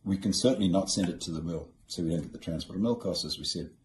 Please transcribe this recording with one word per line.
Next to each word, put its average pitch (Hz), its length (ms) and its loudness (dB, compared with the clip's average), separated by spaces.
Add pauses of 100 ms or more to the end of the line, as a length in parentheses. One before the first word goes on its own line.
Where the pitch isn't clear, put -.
we 98 160 0
can 98 140 2
certainly 101 340 4
not 95 240 4
send 92 180 2
it - 120 -4
to 85 100 -6
the 80 100 -4
mill, 80 280 -4 (180)
so - 160 -4
we 80 80 0
don't 82 100 0
get - 100 -10
the - 60 -14
transport 85 380 -6
and 98 80 0
mill 120 120 2
costs, 90 300 -2
as - 140 -6
we 71 40 -10
said. - 280 -4 (140)